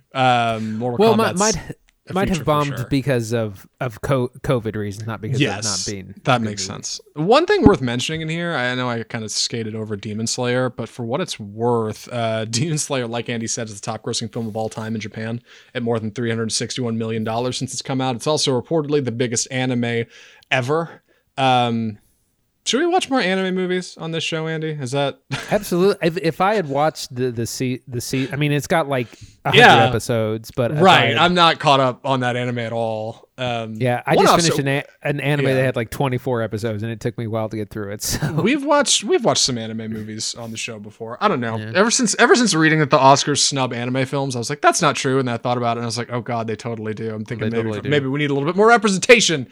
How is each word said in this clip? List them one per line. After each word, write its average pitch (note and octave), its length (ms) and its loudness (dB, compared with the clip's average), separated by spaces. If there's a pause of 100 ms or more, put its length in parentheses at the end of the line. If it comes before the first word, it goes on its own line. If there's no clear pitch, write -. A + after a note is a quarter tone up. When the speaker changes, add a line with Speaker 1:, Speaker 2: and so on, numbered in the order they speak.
(140)
Speaker 1:
Um, A#2 640 2
Mortal A#2+ 200 -4
Speaker 2:
Well, A3+ 200 6
mi-, A3 80 2
Speaker 1:
Kombat's F3+ 140 -2
Speaker 2:
might, G#3+ 160 2 (540)
Speaker 1:
a C#3 40 -10
Speaker 2:
might F#3 80 0
Speaker 1:
future G3 80 0
Speaker 2:
have F#3 80 0
Speaker 1:
for C#3+ 80 -4
Speaker 2:
bombed D3 320 0
Speaker 1:
sure. B2 120 -6
Speaker 2:
because B2 440 0
of, G#2+ 340 -4 (140)
of B2+ 200 -6
co-, B2+ 280 0 (100)
covid A2 380 -2
reasons, G#2 280 -6
not A2 140 -8
because A2 220 -2
Speaker 1:
Yes, A2 160 -2
Speaker 2:
of - 80 -8
not G2+ 280 -4
being F#2+ 300 -12
Speaker 1:
that B2+ 140 2
Speaker 2:
a - 20 0
good A2 60 -2
Speaker 1:
makes G2+ 240 -6
Speaker 2:
movie. G#2+ 80 -8
Speaker 1:
sense. - 240 -12 (140)
One A3+ 300 4
thing G4 180 2
worth G3 180 6
mentioning B2+ 400 -4
in D#3 80 -6
here, E3+ 260 -4
I B2 200 0
know B2+ 140 -2
I A#2 140 -4
kinda A2 240 -8
skated A2 480 -4
over A2 220 -6
Demon G#2+ 280 -6
Slayer, B2 440 0
but A2+ 180 -8
for - 180 -10
what B2+ 140 -4
it's - 180 -6
worth, A2 720 -2
uh, A2+ 340 -2
<laughs> A2 40 -10
Demon D3+ 280 -2
Slayer, C3 280 -2
like A#2 240 -6
Andy A#2 160 -4
said, A2+ 220 -6
is G#2 120 -14
the - 60 -14
top A2 180 -8
grossing A#2 280 -6
film A#2 160 -6
of G#2 80 -8
all A2 140 -4
time A2 260 -6
in G#2 60 -4
Japan A2 400 -8 (340)
at B2+ 80 -4
more A#2 160 0
than G#2+ 120 -4
three A#2 180 -4
hundred A2+ 240 -2
sixty-one A#2 440 -4
million A2+ 280 -2
dollars A#2+ 320 -2
since B2+ 160 -6
it's - 100 -8
come C3 160 -4
out. C3 160 -2
It's G#2+ 100 -10
also D3 340 2
reportedly D3 440 0
the B2 80 -2
biggest A#2 400 -2
anime A#2+ 540 0 (440)
ever. C#3+ 540 -2 (340)
Um, A#2+ 640 2 (680)
should - 160 0
we F4 60 2
watch F4+ 220 0
more C4 120 2
anime F#3 340 0
movies F3+ 420 -2
on E3 140 -8
this D#3+ 140 -4
show, D#3+ 220 -4
Andy? D#3+ 240 -4
Is C#3 200 -6
that C#3 300 -2 (120)
<laughs> - 180 -6
Speaker 2:
Absolutely. G3 540 2
If, E3+ 120 0
if E3 240 -2
I G3+ 140 2
had F3+ 120 -2
watched C#3 480 -2
the, B2+ 160 -2
the A2+ 160 -4
se-, B2+ 400 -4
the B2 140 -6
se-, C3 320 -2
I - 20 -6
mean, D3 160 0
it's C#3+ 160 0
got, D#3+ 220 0
like, B2+ 180 -2 (380)
a C3+ 60 2
hundred F#3+ 80 6
Speaker 1:
Yeah. D#3+ 260 10
Speaker 2:
episodes, A2+ 680 -2
but A#2+ 180 0
if D3 80 -2
I - 20 4
Speaker 1:
Right. D#3 300 6
Speaker 2:
had C#3+ 60 2
Speaker 1:
I'm F3 160 4
not E3 260 4
caught C#3 200 6
up B2+ 260 0
on C3+ 140 2
that B2 160 0
anime B2 240 -2
at A2+ 140 -4
all. A2+ 640 -6
Um, A#2 380 -4
Speaker 2:
Yeah, B2 300 0
I D3 100 2
Speaker 1:
one - 100 6
Speaker 2:
just - 80 8
Speaker 1:
off, F3 80 8
Speaker 2:
finished D#3 160 2
Speaker 1:
so C#3+ 40 0
Speaker 2:
an C#3 60 0
a-, C#3 160 0 (180)
an C#3+ 200 -2
anime C#3 240 0
that C3+ 100 2
Speaker 1:
Yeah. C3 80 2
Speaker 2:
had, B2+ 140 0
like, A#2 140 -4
twenty-four B2 500 -2
episodes, G#2+ 420 -4
and A#2 80 -4
it A2 80 -8
took A#2+ 180 -6
me A#2+ 60 -6
a A2 60 -6
while A2 180 -2
to G#2+ 80 -8
get G#2 140 -6
through G2+ 240 -8
it, G#2+ 80 -10
<laughs> - 20 -10
so. - 300 -4
Speaker 1:
We've B3 320 0
watched, D4 400 2
we've D4 180 0
watched D#3+ 200 2
some B2 140 -2
anime A2 320 -8
movies A2 460 -8
on A#2 160 -12
the A2 60 -10
show A2+ 200 -10
before. A2 440 -14
I G#3 80 2
don't D#3 100 0
know. A2+ 160 -4
Speaker 2:
Yeah. G#2+ 180 -8
Speaker 1:
Ever G#3 160 4
since, A3+ 300 0
ever C#4 160 8
since A#3 180 4
reading D#3+ 260 6
that C#3+ 100 4
the D3+ 80 6
Oscars C3+ 420 6
snub C3 320 0
anime B2+ 340 -2
films, C3+ 300 -4
I B2 40 -4
was A2+ 100 -6
like, D3 100 -6
"That's - 220 4
not C#3 160 4
true." C3+ 220 2
And B2+ 100 0
then A#2 60 0
I - 20 -6
thought B2 200 0
about A#2 200 0
it, - 20 -6
and A#2 40 -4
I - 20 -4
was A2+ 120 -4
like, A#2 140 -6
"Oh, A#2+ 80 -2
God, A2+ 280 -4
they A2 100 -4
totally A2 360 -6
do." A2 200 -6
I'm G#2+ 100 -6
thinking A2 260 -4
Speaker 2:
They A#2 80 -2
Speaker 1:
maybe, A2+ 120 -2
Speaker 2:
totally G#2 140 -4
do. - 60 -4
Speaker 1:
maybe C#3+ 180 2
we C#3 120 -2
need D3 100 0
a C#3+ 40 0
little C#3 160 0
bit F3+ 80 -2
more G#3+ 100 6
representation G3+ 840 4